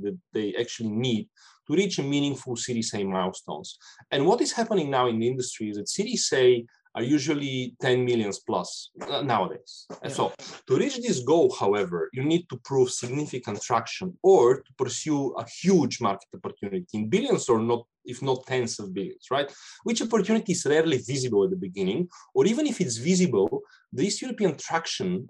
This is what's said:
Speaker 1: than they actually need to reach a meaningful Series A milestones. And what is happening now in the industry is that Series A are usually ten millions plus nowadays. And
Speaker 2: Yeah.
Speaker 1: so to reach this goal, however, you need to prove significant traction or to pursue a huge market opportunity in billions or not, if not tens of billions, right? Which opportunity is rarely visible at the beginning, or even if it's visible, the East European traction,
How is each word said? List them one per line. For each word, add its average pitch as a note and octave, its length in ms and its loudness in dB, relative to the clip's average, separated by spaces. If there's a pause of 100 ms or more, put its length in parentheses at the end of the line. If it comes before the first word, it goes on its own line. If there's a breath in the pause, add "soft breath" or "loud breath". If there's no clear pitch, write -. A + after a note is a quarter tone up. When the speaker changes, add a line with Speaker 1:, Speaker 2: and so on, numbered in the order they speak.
Speaker 1:
than G2 200 -6 (120)
they G#2+ 220 -2
actually A#2 340 -4
need A2 400 0 (360 soft breath)
to D3 100 -2
reach F#3+ 240 2
a D3 40 0
meaningful C#3 540 -2
Series A#2 360 -4
A G#2 120 -2
milestones. F#2 720 -6 (340 loud breath)
And C#3 140 2
what E3+ 160 4
is D3 100 -2
happening D3 380 0
now B2+ 180 2
in A2+ 120 0
the A2+ 80 2
industry B2 420 -4
is G#2 80 -6
that G2+ 100 -8
Series A3 460 -2
A B2+ 320 6 (300 soft breath)
are A2+ 80 -4
usually C#3 760 0
ten B2+ 260 4
millions A2 340 2
plus - 520 -4 (320)
nowadays. G2+ 640 -2 (160)
And B2+ 80 -8
Speaker 2:
Yeah. - 60 -10
Speaker 1:
so A2 160 0 (340 loud breath)
to - 80 2
reach C4 220 0
this A3 260 -2
goal, D3+ 340 4
however, F#2+ 540 0
you C3 120 -6
need E3 260 0
to C3 160 -10
prove C3 260 2
significant B2+ 720 -6
traction A2 600 -4
or F3 400 8
to - 160 -20
pursue C#3 600 -2
a A#2 80 -6 (160)
huge E3 400 4
market G2+ 340 -2
opportunity G2+ 580 -8
in G#2+ 160 -4
billions - 400 2
or A2+ 100 4
not, A#2 280 0 (180)
if - 160 -12
not C3 240 0
tens B2+ 340 -2
of F#2+ 140 -10
billions, F#2+ 380 -8
right? - 180 0 (360 loud breath)
Which A3+ 160 0
opportunity A3 500 2
is - 140 -2
rarely D#3 320 2
visible A#2+ 480 0
at F#2 60 0
the F#2+ 40 -2 (120)
beginning, G2 420 -2 (260 loud breath)
or G3 100 6
even A#3+ 220 2
if A3+ 140 -4
it's B2 160 -4
visible, C#3 640 2 (320 loud breath)
the C3+ 140 0
East G#3 140 -4
European G#3+ 360 0
traction, - 720 -4